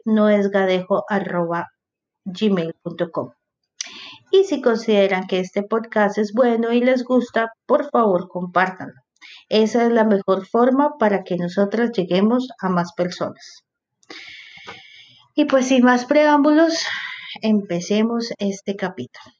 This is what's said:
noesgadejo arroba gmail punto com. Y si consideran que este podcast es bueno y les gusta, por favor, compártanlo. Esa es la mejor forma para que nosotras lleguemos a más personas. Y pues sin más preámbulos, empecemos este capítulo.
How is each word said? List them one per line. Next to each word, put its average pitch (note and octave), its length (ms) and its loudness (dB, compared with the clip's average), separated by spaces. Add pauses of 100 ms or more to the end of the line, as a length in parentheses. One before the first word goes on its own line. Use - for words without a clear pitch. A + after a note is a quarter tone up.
noesgadejo G3 1040 2
arroba F3 580 -4 (560)
gmail F#3 580 -2
punto F3 300 -6
com. B2+ 220 -8 (1000)
Y F#4+ 140 6
si C#4 160 -4
consideran G3+ 640 2
que F#3 140 -2
este F#3+ 220 -4
podcast G#3+ 540 -2
es G#3 160 -2
bueno A#3 380 2
y A#3+ 80 2
les B3+ 240 2
gusta, A#3 480 0 (140)
por C#4+ 240 0
favor, G3 400 0
compártanlo. F3+ 720 -4 (480)
Esa A3 340 2
es A#3 80 2
la A3+ 140 4
mejor F#3+ 420 0
forma C4 500 0
para G3+ 280 0
que F#3 100 -6
nosotras G3 560 -2
lleguemos G#3 560 0 (140)
a F#3+ 80 -4
más F3 240 -2
personas. - 720 -8 (1700)
Y D4+ 80 2
pues C4 240 2
sin C4 160 4
más B3 220 4
preámbulos, D4+ 800 4 (560)
empecemos G#3+ 960 -2
este G3 400 -6
capítulo. - 640 -10